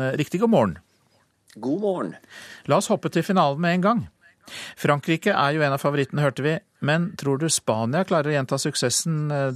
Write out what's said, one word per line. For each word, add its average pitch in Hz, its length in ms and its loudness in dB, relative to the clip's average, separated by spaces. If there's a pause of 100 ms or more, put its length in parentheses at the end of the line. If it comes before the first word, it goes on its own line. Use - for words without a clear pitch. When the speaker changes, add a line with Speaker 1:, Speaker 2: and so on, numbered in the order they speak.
(160)
Speaker 1:
Riktig 151 240 -2
god 226 140 4
morgen. 107 220 4 (840)
Speaker 2:
God 139 240 -2
morgen. 160 300 -2 (580)
Speaker 1:
La 170 80 4
oss - 80 -6
hoppe 170 240 0
til 165 140 0
finalen 160 340 2
med 175 200 2
en 185 80 2
gang. 214 160 0 (720)
Frankrike 160 560 0
er 143 240 2
jo 156 80 2
en 139 80 2
av 139 80 -2
favorittene, 143 400 0
hørte 135 240 0
vi, 156 140 0 (260)
men 160 320 0
tror 139 240 0
du 160 80 0
Spania 120 560 0
klarer 156 240 0
å 151 80 0
gjenta 135 240 -2
suksessen? 151 640 -2 (320)